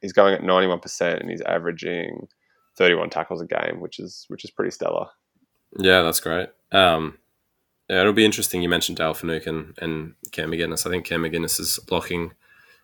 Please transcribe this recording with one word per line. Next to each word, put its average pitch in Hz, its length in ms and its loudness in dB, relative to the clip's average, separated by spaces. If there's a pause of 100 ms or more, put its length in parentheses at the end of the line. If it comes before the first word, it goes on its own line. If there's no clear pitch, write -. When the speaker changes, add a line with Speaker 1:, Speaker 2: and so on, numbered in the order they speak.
Speaker 1:
he's 95 140 -10
going 98 180 8
at 78 100 0
ninety-one 92 380 4
percent 85 400 -2
and - 100 -8
he's 85 120 -6
averaging 85 840 -4 (500)
thirty-one 85 320 4
tackles 82 320 -6
a 85 60 -8
game, 82 340 -4
which - 180 -12
is, - 300 -16
which - 160 -14
is - 60 -16
pretty 98 200 -4
stellar. - 360 -4 (720)
Speaker 2:
Yeah, 92 240 6
that's 80 180 0
great. 85 300 -4 (220)
Um, 82 440 4 (720)
yeah, 92 120 2
it'll 104 120 6
be 107 120 6
interesting. 92 380 0
You 87 60 0
mentioned 85 300 0
Dale 80 160 0
Finucane 82 400 -6
and, 80 240 -10
and 80 360 -8 (180)
Cam 80 180 -6
McInnes. 82 360 -4
I 90 40 -4
think 87 160 -4
Cam 85 160 -2
McInnes 82 360 -2
is - 220 -4 (100)
locking 85 420 -4 (520)